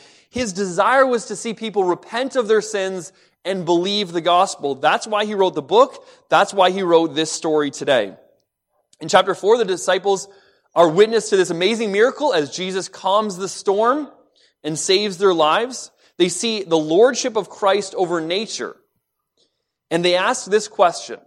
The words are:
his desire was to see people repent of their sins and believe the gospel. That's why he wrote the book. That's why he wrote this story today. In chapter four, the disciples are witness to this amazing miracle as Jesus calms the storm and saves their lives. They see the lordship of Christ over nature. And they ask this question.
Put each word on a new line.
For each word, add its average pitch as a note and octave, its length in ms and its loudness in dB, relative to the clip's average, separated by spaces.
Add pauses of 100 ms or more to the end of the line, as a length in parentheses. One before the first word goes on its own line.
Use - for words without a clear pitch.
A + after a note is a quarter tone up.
(300)
his A#3 240 -6
desire G3 500 0
was B3 220 -2
to G#3 100 -10
see A#3 160 -8
people G#3 320 -4
repent A3+ 520 -4
of A3+ 120 0
their A3 140 4
sins F#3+ 500 -6 (320)
and F#3 220 -4
believe F3+ 460 0
the E3+ 100 -4
gospel. E3+ 540 0
That's D#3+ 300 0
why G#3+ 200 -2
he G#3+ 80 -6
wrote F#3+ 200 2
the D#3 60 -2
book. G3 460 2 (240)
That's F#3 240 4
why F#3 160 4
he F#3+ 120 -4
wrote E3 320 4
this D#3 160 -2
story D3+ 400 -2
today. B2 460 -2 (840)
In D#3+ 100 -12
chapter F#3+ 260 2
four, G#3+ 240 2
the A3+ 80 0
disciples F#3+ 600 -2 (480)
are E3+ 140 6
witness G#3+ 400 2
to G3+ 80 2
this F3 140 0
amazing G3+ 420 -2
miracle B3+ 400 0
as D3+ 240 -2
Jesus F#3 320 -6
calms G3+ 480 -2
the F#3+ 100 -8
storm A#3 640 -2 (520)
and D#3 160 -6
saves G3 400 0
their F#3+ 160 4
lives. F3 560 0 (260)
They F3 140 2
see A3 320 -4
the E3 160 0
lordship A3 580 2
of G3+ 140 -4
Christ G3+ 440 -2
over E3+ 280 -2
nature. E3 520 -6 (1160)
And E3+ 120 0
they F3 140 2
ask G#3+ 300 -2
this G#3 200 0
question. E3+ 600 0